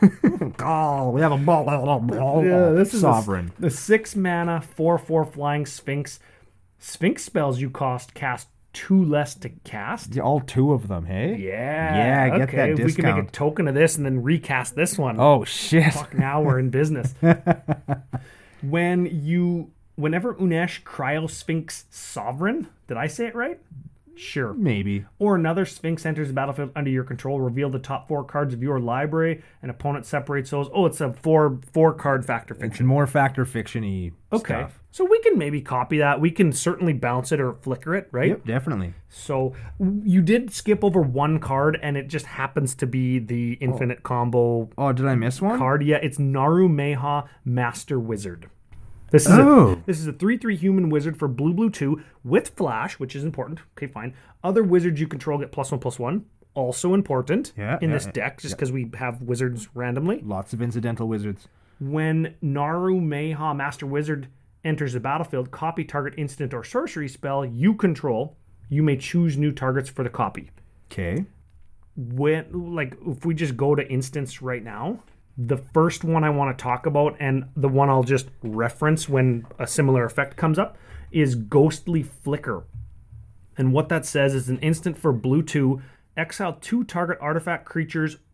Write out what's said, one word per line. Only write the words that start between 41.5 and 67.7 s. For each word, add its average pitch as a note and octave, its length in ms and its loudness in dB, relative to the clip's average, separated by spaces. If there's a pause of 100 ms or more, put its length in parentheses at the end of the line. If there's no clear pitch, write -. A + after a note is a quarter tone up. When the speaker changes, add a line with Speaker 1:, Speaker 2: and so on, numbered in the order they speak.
Speaker 2:
and D3 160 -4
it C3+ 120 -6
just D3+ 180 -6
happens C3+ 480 -4
to C#3 100 -4
be B2+ 320 0
the A#2+ 440 -4
Speaker 1:
Oh. - 20 -4
Speaker 2:
infinite B2+ 400 -2
combo A#2+ 720 2
Speaker 1:
Oh, C#3 140 2
did C3 160 0
I C3 80 2
miss B2 260 0
one? G#3 160 0
Speaker 2:
card. C3+ 260 2
Yeah, D3 200 4
it's C#3 140 -4
Narumeha C#3+ 1080 2 (180)
Master B2 540 -2
Wizard. G2+ 500 -8 (640)
This D3+ 140 8
is F#3 80 8
Speaker 1:
Oh. A#3+ 400 12
Speaker 2:
a, - 20 2 (100)
this E3+ 140 -2
is D#3 80 -6
a C#3 60 -2
three A3 240 0
three A3 180 -2
human F#3 340 2
wizard D3+ 280 0
for D3+ 100 0
blue, C#3 260 0
blue A3 160 2
two D3+ 320 -2 (220)
with C3+ 320 0
flash, C3+ 420 -4
which C3+ 160 -8
is C#3+ 120 -8
important. D#3 340 -8 (180)
Okay, C#3+ 100 -8
fine. B2 260 -12 (280)
Other G3 220 2
wizards F3 380 2
you D#3+ 60 -2
control D3 300 -6
get C3+ 140 -8
plus C3+ 180 -6
one, C3 120 -4
plus B2 180 -6
one. C#3+ 240 -4 (300)
Also C#3 400 -2
important F#3+ 640 0
Speaker 1:
Yeah, G#2+ 240 -2
Speaker 2:
in E3 80 0
Speaker 1:
yeah, D3+ 80 2
Speaker 2:
this - 80 -4
Speaker 1:
yeah, G2 80 -10
Speaker 2:
deck, C3 260 -6
just - 140 -8
Speaker 1:
yeah. - 60 -10
Speaker 2:
'cause B2+ 120 -2
we B2+ 260 -4
have B2 240 -6
wizards B2 520 -4
randomly. C3+ 500 -2
Speaker 1:
Lots G2 300 -8
of A2+ 80 -4
incidental A#2 480 -4
wizards. G#2 400 -6 (320)
Speaker 2:
When D#3 600 -2
Narumeha D#3 1120 -2
Master C#3+ 320 -6
Wizard C#3+ 420 -4 (360)
enters D3+ 300 -2
the B2 80 -4
battlefield, C3+ 500 -4
copy E3 320 -6
target C#3+ 340 -6
instant C#3+ 360 -6
or A#2 100 -8
sorcery A#3 460 -6
spell C#3 340 -4
you C3 300 2